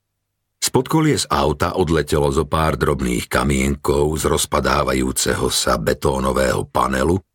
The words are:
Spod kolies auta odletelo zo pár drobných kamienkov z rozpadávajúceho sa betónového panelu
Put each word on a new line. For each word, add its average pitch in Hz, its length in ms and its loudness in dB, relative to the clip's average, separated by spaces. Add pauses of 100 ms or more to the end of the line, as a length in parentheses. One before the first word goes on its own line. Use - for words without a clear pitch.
(600)
Spod - 280 0
kolies 156 400 2
auta 73 480 0
odletelo 76 560 2
zo 76 160 0
pár 78 320 0
drobných 67 480 -2
kamienkov 69 880 0
z 73 160 0
rozpadávajúceho 67 1200 0
sa - 240 0
betónového 65 880 0
panelu 67 560 0 (140)